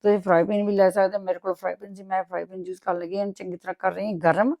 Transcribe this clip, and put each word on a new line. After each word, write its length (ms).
ਤੁਸੀਂ 160
ਫਰਾਈ 240
ਪੈਨ 220
ਵੀ 100
ਲੈ 140
ਸਕਦੇ 280
ਆ। 20
ਮੇਰੇ 200
ਕੋਲ 140
ਫਰਾਈ 220
ਪੈਨ 180
ਸੀ, 100
ਮੈਂ 200
ਫਰਾਈ 220
ਪੈਨ 180
ਯੂਜ਼ 180
ਕਰਨ 180
ਲੱਗੀ 200
ਹਾਂ, 80
ਚੰਗੀ 300
ਤਰ੍ਹਾਂ 220
ਕਰ 140
ਰਹੀ 120
ਹਾਂ 80
ਗਰਮ। 380